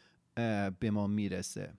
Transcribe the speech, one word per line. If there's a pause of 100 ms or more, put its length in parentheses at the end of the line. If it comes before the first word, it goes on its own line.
(380)
اه،
به
ما
میرسه.